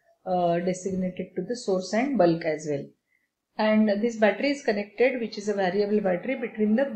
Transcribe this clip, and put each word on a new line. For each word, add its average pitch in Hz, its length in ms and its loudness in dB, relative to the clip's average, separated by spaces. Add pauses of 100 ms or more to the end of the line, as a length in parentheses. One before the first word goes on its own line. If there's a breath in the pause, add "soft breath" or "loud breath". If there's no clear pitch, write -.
(260 soft breath)
uh, 175 320 2
designated 185 800 -4
to 180 60 -4
the 240 120 -6
source 185 400 -2
and 254 240 0
bulk 170 260 4
as 156 240 -4
well. 143 160 -4 (720)
And 214 440 2
this 233 140 -2
battery 214 340 2
is 277 120 -4
connected, 233 580 0
which 214 180 -6
is 202 100 -6
a 202 60 -2
variable 202 460 0
battery, 185 340 -2
between 214 400 0
the 277 220 2